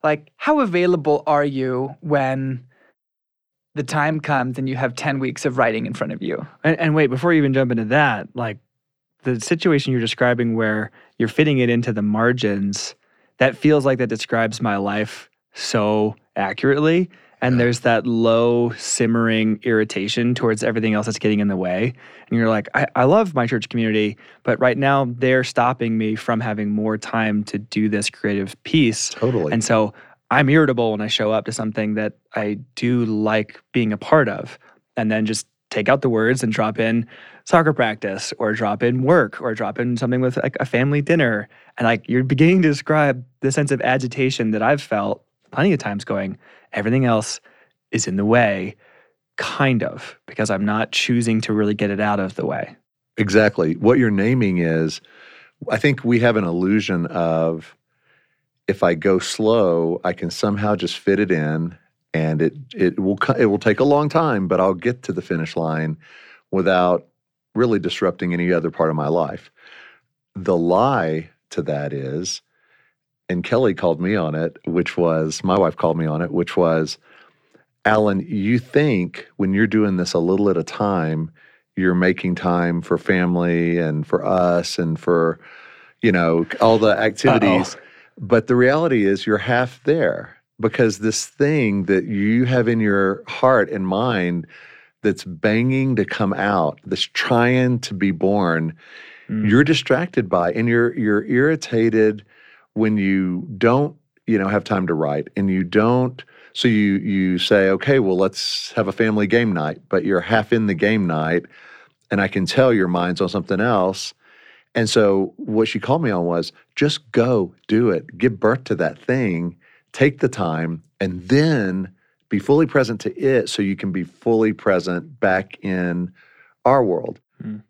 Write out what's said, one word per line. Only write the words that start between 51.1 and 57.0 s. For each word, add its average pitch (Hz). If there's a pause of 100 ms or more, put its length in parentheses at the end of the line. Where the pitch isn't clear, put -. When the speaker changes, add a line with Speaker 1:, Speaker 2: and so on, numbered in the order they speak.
Speaker 2:
to 107
really 104
get 104
it 101
out 104
of 95
the -
way. - (420)
Speaker 3:
Exactly. 98
What 107
you're 117
naming 101
is, 80 (680)
I -
think 139
we 120
have 117
an 104
illusion 90